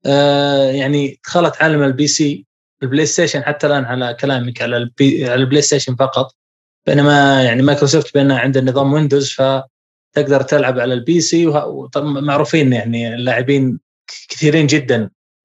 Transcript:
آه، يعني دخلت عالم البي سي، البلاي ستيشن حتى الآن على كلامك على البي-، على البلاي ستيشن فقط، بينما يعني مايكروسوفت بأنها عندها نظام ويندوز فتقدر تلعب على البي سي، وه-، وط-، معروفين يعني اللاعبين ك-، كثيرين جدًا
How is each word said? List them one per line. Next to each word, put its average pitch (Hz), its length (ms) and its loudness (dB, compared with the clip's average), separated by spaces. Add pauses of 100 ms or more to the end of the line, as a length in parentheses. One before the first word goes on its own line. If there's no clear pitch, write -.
آه، 143 680 2
يعني 139 540 -2
دخلت 170 360 0
عالم 156 220 2
البي 139 240 0
سي، 143 380 -2 (380)
البلاي 139 220 0
ستيشن 151 380 -2
حتى 147 240 -2
الآن 139 180 0
على 123 340 -6
كلامك 123 420 -4
على 120 160 -4
البي-، 135 520 0
على 123 60 0
البلاي 131 260 2
ستيشن 131 340 -2
فقط، 131 360 -2 (560)
بينما 143 560 4
يعني 120 180 2
مايكروسوفت 143 520 2
بأنها 139 260 2
عندها 131 220 0
نظام 139 320 0
ويندوز 143 380 0
فتقدر 135 1120 -2
تلعب 131 380 0
على 123 140 -2
البي 151 280 0
سي، 165 260 2
وه-، 147 180 0
وط-، 135 320 -10
معروفين 143 760 0
يعني 117 420 -4
اللاعبين 127 640 -2 (280)
ك-، - 40 -20 (180)
كثيرين 151 380 2
جدًا 123 420 0 (360)